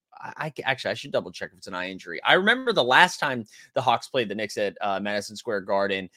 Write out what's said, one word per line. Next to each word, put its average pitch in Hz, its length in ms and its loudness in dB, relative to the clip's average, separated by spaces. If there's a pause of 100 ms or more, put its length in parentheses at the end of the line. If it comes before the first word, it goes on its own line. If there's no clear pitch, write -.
(200)
I, - 180 -12
I 156 200 -6
c-, - 60 -8
actually, 131 280 0
I 117 40 -4
should 143 160 -12
double 101 200 -2
check - 220 -12
if 87 60 -20
it's - 80 -20
an 95 80 -10
eye 90 140 -4
injury. 90 360 -10
I 135 80 4
remember 233 400 2
the 156 100 4
last 147 380 6
time 127 240 -2 (280)
the 131 80 0
Hawks 120 280 2
played 120 180 0
the 101 80 -6
Knicks 107 220 -6
at, 101 240 0
uh, 98 180 0
Madison 104 380 -4
Square 104 240 -4
Garden, 98 560 0